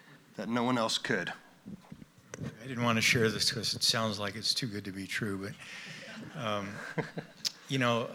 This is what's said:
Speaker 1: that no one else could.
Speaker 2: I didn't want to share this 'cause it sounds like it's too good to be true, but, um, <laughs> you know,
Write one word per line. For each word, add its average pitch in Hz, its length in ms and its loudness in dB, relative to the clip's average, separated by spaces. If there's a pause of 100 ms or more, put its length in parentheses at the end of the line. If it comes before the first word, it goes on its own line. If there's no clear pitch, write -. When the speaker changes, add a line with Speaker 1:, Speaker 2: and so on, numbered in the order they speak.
(380)
Speaker 1:
that 101 100 -4
no 120 160 2
one 123 140 4
else 113 200 2
could. - 360 0 (1080)
Speaker 2:
I - 260 -6
didn't 120 160 -2
want 117 140 6
to 110 40 4
share 113 280 6
this 101 220 2
'cause 104 220 0
it 117 100 -6
sounds 110 360 4
like 101 160 -2
it's 107 180 0
too 135 140 0
good 101 180 -4
to 101 60 -6
be 95 140 -6
true, 98 320 -2 (960)
but, 147 60 -6
um, 104 280 -2 (260)
<laughs> - 720 -6
you 135 80 0
know, 120 380 2